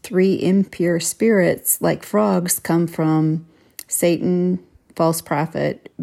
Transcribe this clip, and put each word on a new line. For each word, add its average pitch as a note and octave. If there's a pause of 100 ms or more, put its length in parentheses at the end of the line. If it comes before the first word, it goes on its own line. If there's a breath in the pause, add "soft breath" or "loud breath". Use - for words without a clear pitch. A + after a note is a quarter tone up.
Three F#3+
impure F3
spirits -
like E3
frogs F#3+
come E3+
from D#3 (420 loud breath)
Satan, F3+ (320)
false E3
prophet, D3 (120)